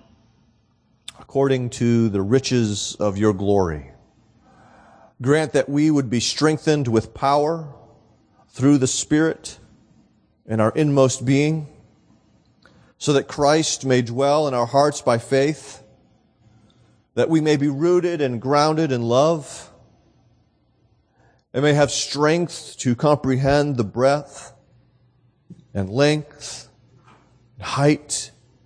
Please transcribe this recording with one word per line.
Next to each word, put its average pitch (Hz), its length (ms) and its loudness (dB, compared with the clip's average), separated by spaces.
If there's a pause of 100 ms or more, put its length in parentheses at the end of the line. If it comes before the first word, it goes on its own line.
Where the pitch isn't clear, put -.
(1200)
according 135 500 -2
to 117 380 2
the 98 140 -2
riches 117 760 0
of 101 200 -2
your 107 160 2
glory, 92 560 -2 (1300)
grant 143 320 2
that 139 160 0
we 147 220 2
would 139 180 0
be 117 120 0
strengthened 147 680 0
with 110 240 0
power 147 600 -2 (760)
through 143 300 2
the 127 80 0
Spirit - 720 -2 (880)
in 110 120 -2
our 110 160 2
inmost 139 500 2
being, 147 400 0 (1300)
so - 160 -2
that 135 120 2
Christ 151 580 0
may 127 160 2
dwell 139 460 0
in 135 80 -4
our 120 100 0
hearts 143 380 0
by 120 160 2
faith, 135 640 -2 (1300)
that 120 140 0
we 160 120 2
may 151 160 2
be 143 100 0
rooted 170 540 0
and 123 200 -2
grounded 147 520 2
in 120 100 -2
love, 139 720 0 (1800)
and 135 120 -2
may 147 100 4
have 143 160 2
strength - 880 -4
to 123 160 0
comprehend 143 840 0
the 117 60 0
breadth 135 720 -2 (1200)
and 95 160 -6
length, 147 800 -4 (880)
and 98 100 -16
height - 640 -2 (360)